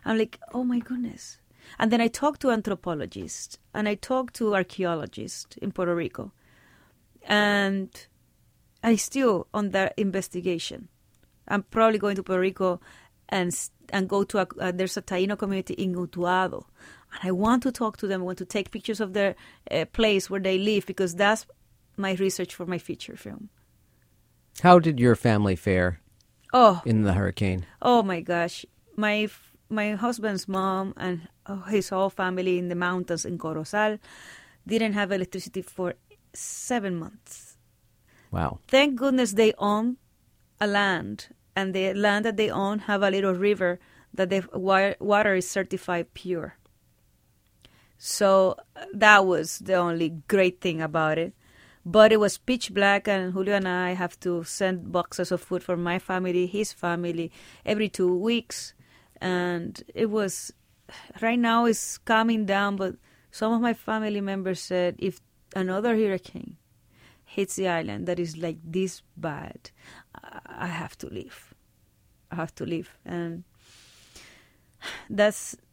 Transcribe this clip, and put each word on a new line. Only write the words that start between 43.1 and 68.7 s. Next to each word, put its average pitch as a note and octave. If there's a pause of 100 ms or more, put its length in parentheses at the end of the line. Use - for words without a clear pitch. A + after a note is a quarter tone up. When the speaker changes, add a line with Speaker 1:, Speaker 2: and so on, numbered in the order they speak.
Speaker 1:
little F#3+
river F#3 (340)
that F#3+
the F#3+
wa-, F#3+
water G#3
is F3+
certified F#3
pure. D#3+ (1400)
So, F#3+ (200)
uh, - (100)
that G#3
was E3
the F#3
only E3+ (180)
great F#3
thing D#3+
about D#3
it. F3 (500)
But G#3+
it G#3+
was G3+
pitch A#3+
black, G3
and F#3
Julio F#3+
and F#3+
I F3+
have F3+
to F3
send F#3
boxes F3+
of F3
food F3+
for F3+
my F3
family, F3+
his G#3
family, F3 (320)
every G#3+
two F3+
weeks. A3+ (460)
And F3 (120)
it A3+
was, G3+ (680)
right A#3
now A#3
it's -
calming A3+
down, G3
but F#3+ (360)
some A3
of A3+
my A#3
family G#3+
members F#3+
said, F3+
"If F#3 (340)
another F#3+
hurricane G3+ (720)
hits -
the F#3+
island D#3+
that F3
is, D#3+
like, E3
this F3+ (120)